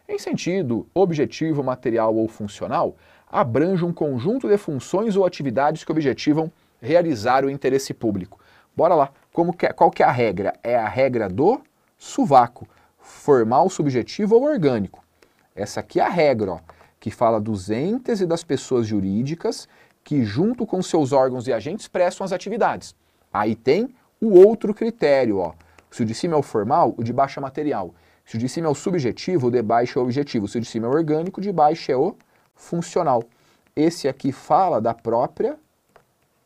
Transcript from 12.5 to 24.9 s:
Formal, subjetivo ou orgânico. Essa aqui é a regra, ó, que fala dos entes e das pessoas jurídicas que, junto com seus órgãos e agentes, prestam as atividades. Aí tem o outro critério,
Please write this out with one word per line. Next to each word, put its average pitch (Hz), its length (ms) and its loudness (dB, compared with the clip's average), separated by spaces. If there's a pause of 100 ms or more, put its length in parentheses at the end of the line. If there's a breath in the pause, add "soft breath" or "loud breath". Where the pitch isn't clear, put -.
Formal, 131 680 2
subjetivo 156 680 -2
ou 247 80 6
orgânico. 143 600 -2 (520 soft breath)
Essa 101 240 -8
aqui 165 220 -2
é - 20 4
a 185 60 0
regra, 131 440 2
ó, 80 60 -10 (400 soft breath)
que - 100 -8
fala 113 300 0
dos 104 300 -6
entes 190 500 -2
e 190 60 -2
das 165 180 -2
pessoas 131 420 -2
jurídicas 110 840 -4 (340 soft breath)
que, 139 220 0
junto 185 400 -2
com 185 160 -4
seus 151 320 0
órgãos 127 340 0
e 131 60 0
agentes, 135 340 -8
prestam 185 380 -2
as 190 80 -4
atividades. 185 600 -4 (380)
Aí 107 240 0
tem 196 400 0 (240 soft breath)
o 214 180 6
outro 208 360 8
critério, 139 640 0